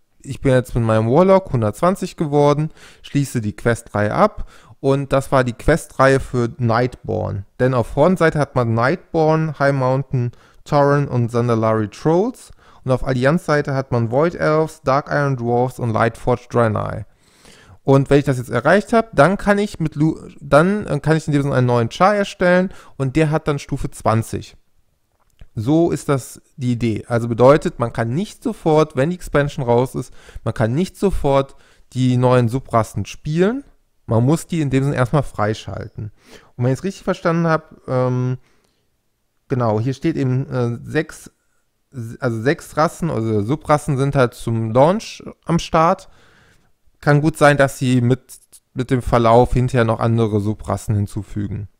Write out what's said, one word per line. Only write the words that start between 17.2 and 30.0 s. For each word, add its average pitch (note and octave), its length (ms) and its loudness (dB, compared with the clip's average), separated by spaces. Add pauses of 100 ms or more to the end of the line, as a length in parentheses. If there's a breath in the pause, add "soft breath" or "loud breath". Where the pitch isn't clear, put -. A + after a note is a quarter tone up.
Und C3+ 280 4
wenn C#3 100 6
ich C#3+ 60 0
das C3+ 120 0
jetzt B2 140 -8
erreicht D3+ 420 2
hab, A3+ 220 0
dann E3+ 220 6
kann G3+ 200 0
ich G#3 220 -4
mit D#3 160 -4
Lu-, D#3 240 0 (220)
dann, E3+ 440 4
äh, C#3+ 140 -2
kann D#3 160 2
ich D#3 120 -4
in D#3+ 40 -2
diesem C#3+ 140 2
Sinne C#3 100 -2
einen B2+ 100 2
neuen A#2+ 240 0
Char G3 240 2
erstellen F#3 580 0 (260 loud breath)
und C3+ 180 -4
der D#3 160 2
hat D#3 160 -2
dann D3 100 -2
Stufe - 320 -6
zwanzig. - 680 -4 (960)
So D3+ 340 2
ist D#3 180 -4
das C#3 320 -4 (160)
die B2 180 -2
Idee. A2+ 340 -4
Also A#2 200 -2
bedeutet, B2+ 520 2
man A#2 120 -4
kann A#2 220 -4
nicht F#3 300 -8
sofort, D#3 520 0
wenn C#3 140 0
die F3+ 60 -4
Expansion C#3+ 500 -4
raus A#2+ 300 0
ist, C#3 180 -10 (300 loud breath)